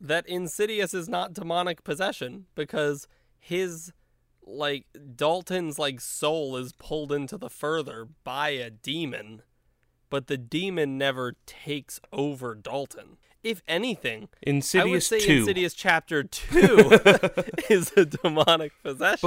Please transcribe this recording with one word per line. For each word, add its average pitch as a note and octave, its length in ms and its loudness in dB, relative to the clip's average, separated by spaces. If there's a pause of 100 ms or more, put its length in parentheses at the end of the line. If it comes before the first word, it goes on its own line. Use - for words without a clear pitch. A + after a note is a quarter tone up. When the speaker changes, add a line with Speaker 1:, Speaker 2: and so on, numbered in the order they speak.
Speaker 1:
that D#3+ 260 -2
Insidious F#3 640 -2
is F3 140 -6
not F#3 260 -4
demonic F3 520 -4
possession F#3 720 -6
because D3 520 -4 (320)
his, F3 540 -6 (520)
like, C#3+ 400 -6 (300)
Dalton's, E3 640 -2
like, C#3 220 -4
soul D3 560 -2
is B2+ 160 -8
pulled D3+ 400 -8
into C#3+ 240 -6
the - 120 -12
further C#3 560 -6 (200)
by C#3 240 -4
a B2+ 200 -6
demon, A#2 760 -8 (680)
but C#3 180 -4
the C#3+ 100 -4
demon D3 600 -4
never C3 380 -2 (100)
takes - 560 -12 (100)
over C#3 420 -4
Dalton. A#2+ 640 -10 (260)
If A3 220 -4
anything, E3+ 640 -4 (140)
Speaker 2:
Insidious C#3+ 440 2
Speaker 1:
I F3+ 60 0
would F3+ 120 2
say A3 220 0
Speaker 2:
two. D3+ 140 8
Speaker 1:
Insidious F3+ 340 0
Chapter E3 500 0
Two G3 760 8
Speaker 2:
<laughs> - 0 - (440)
Speaker 1:
<laughs> - 260 -6
is F#3 260 2
a G3 80 8
demonic D#3 720 2 (100)
possession D3 440 0